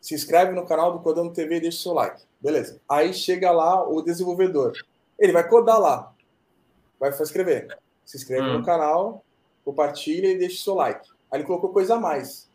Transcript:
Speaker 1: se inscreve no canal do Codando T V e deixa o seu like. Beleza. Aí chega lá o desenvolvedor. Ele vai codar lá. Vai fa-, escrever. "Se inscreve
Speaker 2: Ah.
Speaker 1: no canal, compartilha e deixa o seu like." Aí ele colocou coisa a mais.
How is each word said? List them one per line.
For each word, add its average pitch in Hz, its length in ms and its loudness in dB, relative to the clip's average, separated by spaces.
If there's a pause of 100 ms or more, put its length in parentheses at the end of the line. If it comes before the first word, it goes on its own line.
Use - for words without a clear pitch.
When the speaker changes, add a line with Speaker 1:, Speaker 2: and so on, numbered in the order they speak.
Speaker 1:
se - 140 -10
inscreve 180 380 2
no 180 120 -6
canal 170 300 0
do 170 60 -10
Codando 170 300 -2
T 170 140 -4
V 165 120 -2
e 165 40 -2
deixa 165 160 -4
o - 60 -10
seu 180 100 -6
like. 123 300 -2 (180)
Beleza. - 480 -4
Aí 151 240 2
chega 180 380 0
lá 170 360 4
o 156 140 -2
desenvolvedor. 170 720 0 (460)
Ele 196 120 6
vai 170 160 4
codar 226 320 6
lá. 151 320 0 (880)
Vai 139 140 -2
fa-, 151 100 -4
escrever. 156 460 -2 (360)
"Se - 120 -20
inscreve 131 320 -4
Speaker 2:
Ah. 123 100 -2
Speaker 1:
no 117 60 -6
canal, 170 580 0 (420)
compartilha 151 640 -2
e 185 100 0
deixa 180 180 -4
o - 80 -10
seu 196 100 -2
like." 147 320 -2 (240)
Aí 143 100 -4
ele 147 60 -8
colocou 180 240 -2
coisa 202 260 2
a 233 40 -2
mais. 147 540 -6